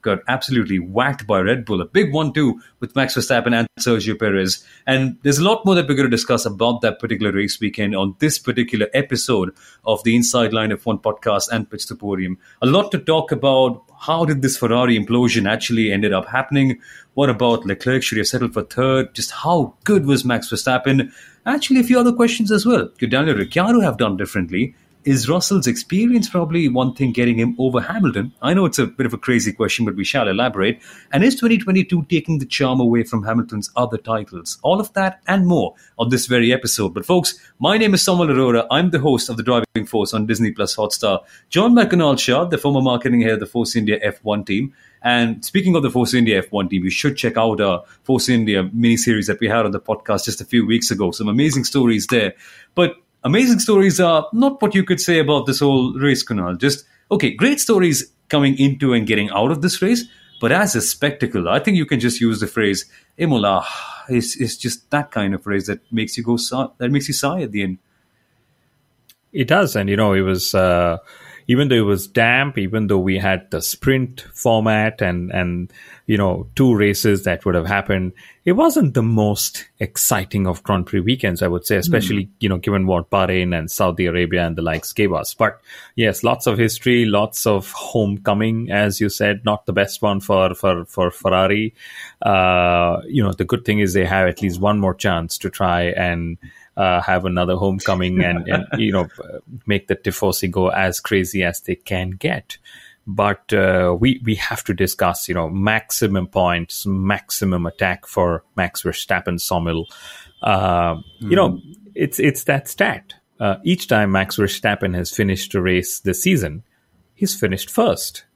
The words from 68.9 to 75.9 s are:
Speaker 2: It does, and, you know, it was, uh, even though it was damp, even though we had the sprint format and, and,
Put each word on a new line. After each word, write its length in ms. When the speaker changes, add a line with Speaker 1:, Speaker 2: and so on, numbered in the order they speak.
Speaker 2:
It 160
does, 280
and, 120
you 80
know, 160
it 80
was, 340
uh, 440
even 200
though 80
it 40
was 260
damp, 520
even 280
though 120
we 180
had 340
the 120
sprint 720
format 640
and, 320
and, 400